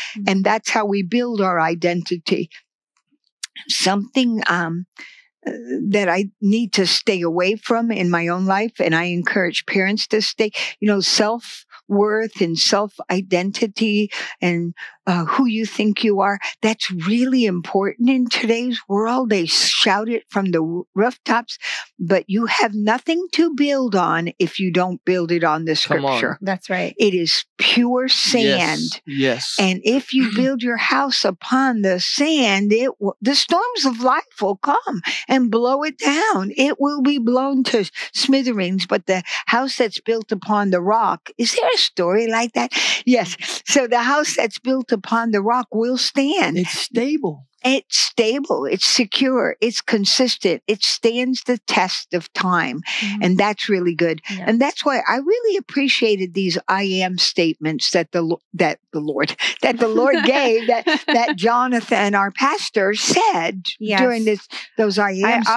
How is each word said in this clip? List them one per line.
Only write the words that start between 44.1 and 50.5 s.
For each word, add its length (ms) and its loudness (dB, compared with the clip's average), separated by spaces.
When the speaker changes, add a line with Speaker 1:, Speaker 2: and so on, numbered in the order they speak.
Speaker 2:
that's 220 -2
built 400 -2
upon 320 -2
the 100 0
rock 320 0
will 240 0
stand. 600 0
Speaker 3:
It's 180 -2
stable. 720 -4
Speaker 2:
It's 320 0
stable. 680 0
It's 220 -2
secure. 760 0
It's 200 -2
consistent. 840 0